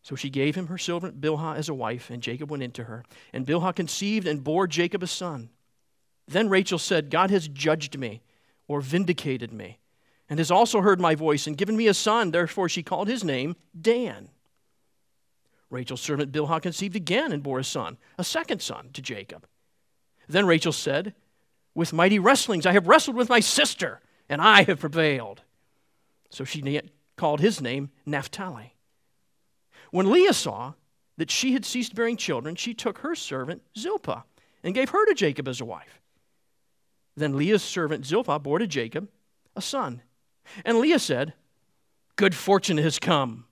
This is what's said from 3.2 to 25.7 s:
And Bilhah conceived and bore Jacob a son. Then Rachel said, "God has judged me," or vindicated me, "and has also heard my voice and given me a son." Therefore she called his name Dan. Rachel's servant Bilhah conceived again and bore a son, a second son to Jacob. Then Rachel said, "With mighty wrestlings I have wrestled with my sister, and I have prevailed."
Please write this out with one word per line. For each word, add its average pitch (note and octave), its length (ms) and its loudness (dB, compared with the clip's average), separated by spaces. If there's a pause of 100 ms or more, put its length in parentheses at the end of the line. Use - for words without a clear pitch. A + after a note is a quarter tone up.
And C3 140 -6
Bilhah E3+ 280 0
conceived G3 520 -2
and D3 180 -2
bore E3+ 220 2
Jacob E3+ 360 -2
a F#3 40 -6
son. D3 420 -8 (760)
Then G3 240 0
Rachel F#3+ 280 2
said, D#3 320 -2
"God F3+ 200 2
has E3+ 180 0
judged D3 500 -2
me," A2+ 240 -10 (460)
or C#3+ 140 -2
vindicated C3+ 680 -2
me, G#2 280 -16 (500)
"and D3+ 100 -4
has D#3 120 0
also G#3+ 320 6
heard F#3+ 180 6
my E3 140 4
voice D3 320 0
and D3+ 100 -6
given G3+ 200 0
me A3+ 100 2
a G3+ 80 6
son." G#3+ 380 2
Therefore F3 360 0
she E3+ 140 -4
called F#3 260 -2
his A#3 160 -4
name C#3+ 320 -2 (220)
Dan. A3 520 0 (1400)
Rachel's B2+ 320 -8
servant C#3+ 300 -2
Bilhah D3+ 280 0
conceived F#3 360 -6
again G#3 360 0
and C#3+ 100 -4
bore C3+ 160 -4
a C3 60 -2
son, - 320 -6 (220)
a F3+ 60 -4
second D#4+ 360 -4
son - 320 -10
to - 80 -12
Jacob. A2 460 -12 (840)
Then F#3 180 2
Rachel E3 260 4
said, D#3+ 420 -4 (600)
"With E3 200 -2
mighty F#3+ 240 6
wrestlings G3 480 4
I F3+ 60 6
have F3+ 160 6
wrestled C4+ 280 6
with A#3+ 140 0
my A#3+ 100 8
sister, F#3+ 600 0 (260)
and C#3+ 140 -2
I G3+ 220 10
have E3+ 160 0
prevailed." C#3+ 640 0 (840)